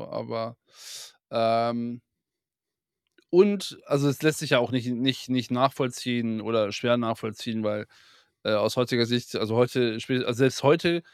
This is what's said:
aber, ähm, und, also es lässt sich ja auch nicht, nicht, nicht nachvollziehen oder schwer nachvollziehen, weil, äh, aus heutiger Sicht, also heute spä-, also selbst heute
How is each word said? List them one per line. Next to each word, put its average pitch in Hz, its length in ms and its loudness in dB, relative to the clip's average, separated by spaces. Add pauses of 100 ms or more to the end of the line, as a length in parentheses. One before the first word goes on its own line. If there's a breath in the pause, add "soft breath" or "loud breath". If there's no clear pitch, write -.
aber, 113 500 -8 (720 loud breath)
ähm, 117 720 0 (1300)
und, 196 560 4
also 143 240 2
es 131 120 -2
lässt 156 180 2
sich 151 120 -4
ja 131 80 6
auch 120 120 0
nicht, 123 160 -2
nicht, 123 420 -2
nicht 127 220 -2
nachvollziehen 123 880 0
oder 107 300 0
schwer 120 260 0
nachvollziehen, 113 640 -4
weil, 104 240 -4 (560 soft breath)
äh, 107 100 0
aus 107 240 2
heutiger 123 280 2
Sicht, 120 300 -2
also 110 200 -2
heute 120 440 2
spä-, 127 260 -2
also 113 140 -2
selbst 131 240 2
heute 170 400 2 (100 soft breath)